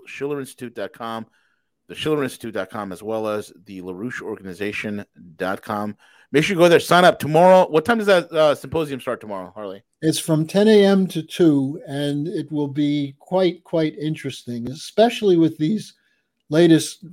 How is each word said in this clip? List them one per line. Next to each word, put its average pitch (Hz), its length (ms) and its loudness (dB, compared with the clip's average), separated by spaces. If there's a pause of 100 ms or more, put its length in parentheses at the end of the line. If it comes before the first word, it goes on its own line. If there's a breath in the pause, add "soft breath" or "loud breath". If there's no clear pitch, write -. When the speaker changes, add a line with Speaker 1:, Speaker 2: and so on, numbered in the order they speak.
Speaker 1:
schiller 143 340 -8
institute 123 360 -14
dot 101 180 -10
com, 113 320 -10 (640)
the 87 80 -16
schiller 151 280 -2
institute 117 300 -10
dot 98 160 -6
com, 101 220 -10
as 87 100 -14
well 110 260 -6
as 104 240 -6 (140)
the 95 160 -16
larouche 92 400 -10
organization 101 840 -8 (300)
dot 92 280 -6
com. 104 340 -8 (360 soft breath)
Make 151 100 4
sure 196 120 -2
you 165 40 -4
go 175 80 8
there, 170 140 6
sign 175 240 4
up 165 140 4
tomorrow. 175 500 6
What 156 160 0
time 233 140 0
does 208 80 -2
that, 180 260 2
uh, 156 200 4
symposium 139 460 -6
start 120 220 -8
tomorrow, 95 340 -12
Harley? 101 260 -12 (200)
Speaker 2:
It's 156 180 -2
from 156 260 0
ten 202 220 2
A 208 160 8
M 196 240 4
to 160 160 -6
two, 147 640 2
and 143 400 -4
it 151 240 -8
will 147 160 -4
be 143 500 -4
quite, 185 460 -2
quite 156 340 -2
interesting, 131 720 -8
especially 208 680 0
with 165 200 2
these 165 360 -4 (560)
latest 160 500 4 (140)